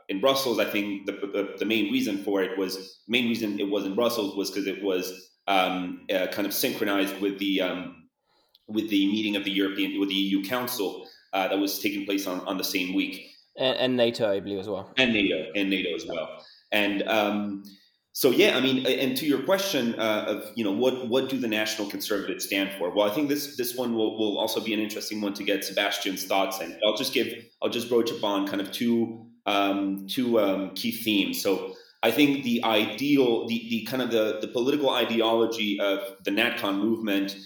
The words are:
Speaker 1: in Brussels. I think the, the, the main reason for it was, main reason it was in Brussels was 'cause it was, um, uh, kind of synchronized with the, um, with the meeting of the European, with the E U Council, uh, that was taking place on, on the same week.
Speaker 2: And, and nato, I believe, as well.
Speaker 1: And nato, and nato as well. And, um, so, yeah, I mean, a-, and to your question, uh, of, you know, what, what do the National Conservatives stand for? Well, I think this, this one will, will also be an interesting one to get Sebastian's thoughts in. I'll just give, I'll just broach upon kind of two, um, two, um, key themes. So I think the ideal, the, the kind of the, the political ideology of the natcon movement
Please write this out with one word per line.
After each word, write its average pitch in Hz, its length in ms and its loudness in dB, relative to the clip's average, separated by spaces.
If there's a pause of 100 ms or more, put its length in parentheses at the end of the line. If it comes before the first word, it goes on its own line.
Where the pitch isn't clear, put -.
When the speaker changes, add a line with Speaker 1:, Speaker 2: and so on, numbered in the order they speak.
(100)
Speaker 1:
in 98 100 -2
Brussels. 131 380 2
I 104 80 2
think 101 400 -4
the, - 60 -2
the, 101 460 -4
the 107 60 -2
main 104 260 2
reason 120 280 0
for 98 240 0
it 90 160 -4
was, - 500 -6
main 120 180 2
reason 107 320 -2
it 101 120 -2
was 98 160 -2
in 95 80 -4
Brussels 110 420 0
was 95 140 -2
'cause 95 160 -4
it 95 160 -6
was, 92 480 -4 (160)
um, 92 580 0 (100)
uh, 92 120 2
kind 101 200 -2
of 104 60 -4
synchronized 101 720 0
with 98 160 0
the, 98 240 2
um, 87 460 -6 (600)
with 107 220 -2
the 98 160 4
meeting 104 300 0
of 98 80 -4
the 98 60 -4
European, 98 480 0
with 98 120 2
the 95 40 -2
E 98 140 2
U 98 140 2
Council, 113 680 -4 (240)
uh, 95 160 2
that - 100 0
was - 200 0
taking 101 260 -2
place 98 220 -2
on, 90 140 -4
on 95 180 -4
the 92 60 -4
same 92 280 -2
week. - 380 -4 (280)
Speaker 2:
And, 135 200 0
and 127 180 0
nato, 117 340 2
I 98 100 0
believe, 98 200 -6
as 98 80 -8
well. 98 280 -6
Speaker 1:
And 127 160 4
nato, 95 420 2
and 101 160 0
nato 92 240 0
as 82 120 -8
well. 82 380 -8 (280)
And, 101 360 2
um, 104 560 0 (480)
so, - 180 4
yeah, 170 260 6
I 127 40 2
mean, 127 260 2
a-, 131 160 2
and 131 140 0
to 156 100 -2
your 135 160 2
question, 131 560 0
uh, 107 300 0
of, 101 280 -4
you 117 80 0
know, 98 80 2
what, 123 360 2
what 127 200 2
do 135 100 -2
the 117 100 -2
National 107 400 -2
Conservatives 95 580 -4
stand 98 320 0
for? 87 160 -2
Well, 104 160 4
I - 40 -2
think 151 140 0
this, 143 280 -4
this - 200 -4
one 120 180 -2
will, 110 240 0
will 107 200 0
also 113 220 -2
be 107 140 -2
an 104 60 0
interesting 107 400 -6
one 101 140 -2
to 104 100 -8
get 98 200 0
Sebastian's 98 600 -2
thoughts 98 360 0
in. 82 240 -10
I'll 107 120 2
just - 160 -2
give, 110 160 2 (340)
I'll 107 80 0
just 113 180 -4
broach 117 220 2
upon 101 360 -2
kind 98 140 -4
of 98 120 -8
two, 117 540 0 (200)
um, 98 640 0
two, 117 320 2
um, 95 340 2
key 117 180 -4
themes. 95 500 2
So 95 320 0 (280)
I 117 80 4
think 139 340 4
the 117 200 2
ideal, 113 840 4
the, 117 100 0 (100)
the 113 160 -2
kind 131 160 -2
of 117 100 -2
the, 107 300 2
the 110 80 -4
political 135 420 2
ideology 113 880 2
of 98 200 2 (240)
the 101 60 -2
natcon 104 480 0
movement 104 680 0